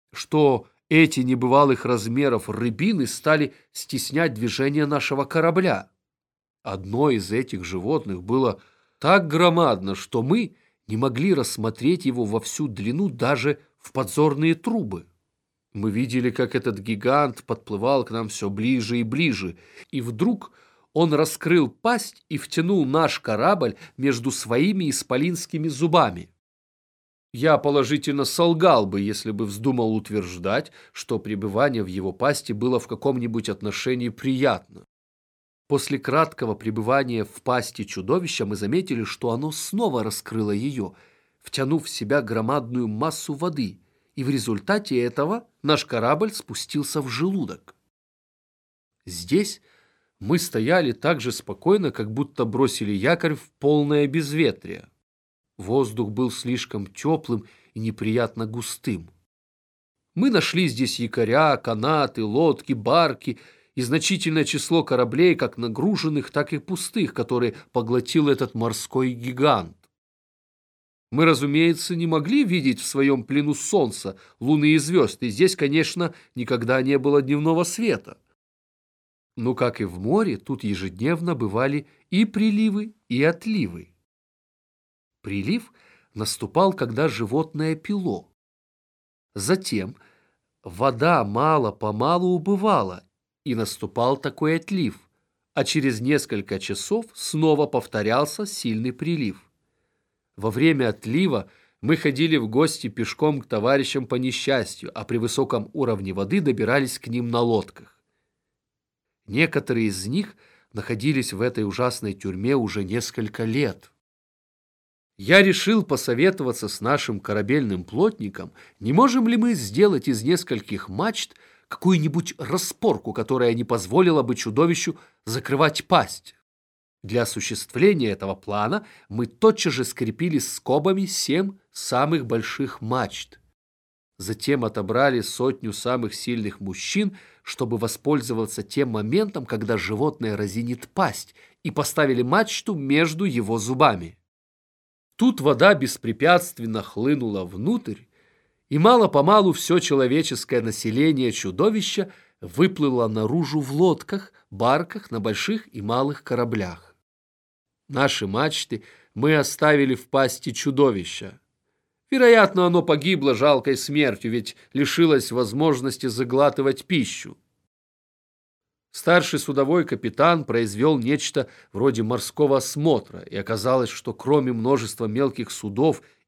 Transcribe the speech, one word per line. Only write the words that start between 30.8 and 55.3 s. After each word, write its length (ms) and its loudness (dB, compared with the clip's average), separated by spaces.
что 280 -6
пребывание 640 -2
в 40 -8
его 240 -6
пасти 400 -2
было 280 0
в 80 -10
каком-нибудь 600 -4
отношении 640 -4
приятно. 760 -2
После 320 -2
краткого 560 -2
пребывания 680 -2
в 200 -16
пасти 400 -2
чудовища 640 -4
мы 80 -6
заметили, 480 -2
что 260 -6
оно 220 -4
снова 520 -2
раскрыло 460 -4
ее, 460 -4
втянув 420 -2
в 40 -14
себя 340 -2
громадную 640 -2
массу 480 -6
воды, 440 -6
и 80 -6
в 80 -2
результате 680 -2
этого 480 -2
наш 240 2
корабль 460 0
спустился 720 -6
в 40 -8
желудок. 680 -4
Здесь 560 -2
мы 200 0
стояли 520 0
так 300 -2
же 100 -4
спокойно, 600 0
как 200 -6
будто 340 -4
бросили 460 0
якорь 440 0
в 240 -16
полное 480 4
безветрие. 840 -2